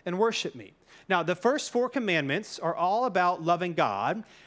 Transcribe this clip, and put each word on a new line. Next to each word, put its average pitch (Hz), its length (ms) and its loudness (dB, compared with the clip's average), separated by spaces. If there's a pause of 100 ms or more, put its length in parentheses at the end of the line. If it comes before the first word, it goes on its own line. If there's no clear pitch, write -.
and 180 140 -2
worship 220 340 0
me." 104 200 -18 (320)
Now, 180 160 2
the 170 120 -2
first 254 360 0
four 247 200 0
commandments 180 680 -2
are 165 160 -2
all 190 300 0
about 180 380 2
loving 170 320 0
God, 139 500 0 (220)